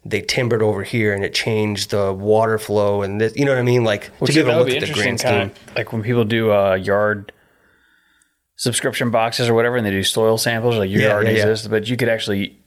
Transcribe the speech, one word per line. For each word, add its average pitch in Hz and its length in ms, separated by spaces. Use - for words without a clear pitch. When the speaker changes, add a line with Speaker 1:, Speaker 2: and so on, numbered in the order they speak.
Speaker 1:
they 107 180
timbered 120 400
over 101 220
here 107 280
and 98 100
it - 120
changed 107 560
the 98 240
water 107 420
flow 101 460
and 101 180
this, 110 160
you 139 80
know 139 80
what 131 60
I 123 40
mean? 123 220
Like, 104 200
Speaker 2:
Which 147 120
Speaker 1:
to - 40
be 156 40
able 143 60
Speaker 2:
that 120 60
Speaker 1:
to 127 60
Speaker 2:
would 123 60
Speaker 1:
look 127 40
Speaker 2:
be 127 80
Speaker 1:
at 151 40
the - 60
Speaker 2:
interesting 104 160
Speaker 1:
grand - 40
scheme. 127 100
Speaker 2:
kinda, - 40
like 117 160
when 113 100
people 120 220
do, 110 280
uh, 98 240
yard 101 560
subscription 120 500
boxes 117 380
or 117 60
whatever, 120 220
and 110 100
they 98 60
do 98 100
soil 110 340
samples, 117 400
like, 98 140
you 104 100
Speaker 1:
Yeah, - 120
Speaker 2:
already 107 180
Speaker 1:
yeah, 110 60
yeah. 104 140
Speaker 2:
exist, 110 200
but 107 180
you 123 80
could 117 120
actually, 101 580